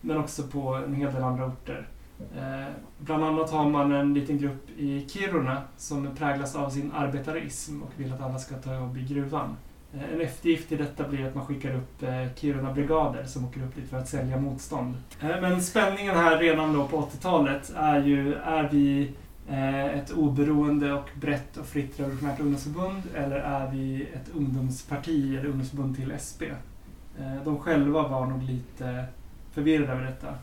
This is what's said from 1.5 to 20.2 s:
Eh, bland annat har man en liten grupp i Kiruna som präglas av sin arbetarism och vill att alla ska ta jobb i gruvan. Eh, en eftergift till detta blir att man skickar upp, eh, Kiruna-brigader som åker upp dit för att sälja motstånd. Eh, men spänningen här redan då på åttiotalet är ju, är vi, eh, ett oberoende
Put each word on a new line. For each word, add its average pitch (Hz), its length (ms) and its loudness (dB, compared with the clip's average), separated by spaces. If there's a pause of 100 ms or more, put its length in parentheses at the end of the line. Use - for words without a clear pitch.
Eh, 135 360 -8 (260)
bland 156 260 0
annat 160 260 2
har 151 200 4
man 143 220 4
en 143 220 4
liten 143 240 2
grupp 139 380 -2
i 139 320 -2
Kiruna 170 540 0 (140)
som 139 320 -4 (100)
präglas 143 380 0
av 139 140 -2
sin 143 220 -2
arbetarism 147 920 -4
och 135 140 -10
vill 127 160 -6
att 127 80 -6
alla 131 180 -4
ska 135 160 -8
ta 131 200 -6
jobb 127 220 -4
i 131 40 -6
gruvan. 143 560 -2 (380)
Eh, 139 200 -6
en 165 60 0
eftergift 160 480 2
till 151 100 0
detta 143 300 -2
blir 135 200 -2
att 131 60 -6
man 131 120 -4
skickar 131 280 -2
upp, - 280 -6
eh, 127 340 -2
Kiruna-brigader 139 880 2
som 127 200 -4
åker 131 180 -6
upp 127 120 -6
dit 131 160 -10
för 131 80 -4
att 127 100 -6
sälja 131 320 0
motstånd. 131 540 -4 (260)
Eh, 170 200 0
men 180 220 2
spänningen 196 540 2
här 165 220 6
redan 156 340 6
då 143 140 4
på 165 100 0
åttiotalet 143 800 2
är 147 260 4
ju, 143 320 4
är 147 380 0
vi, 139 380 6 (380)
eh, 135 360 0
ett 139 260 -2
oberoende 147 840 4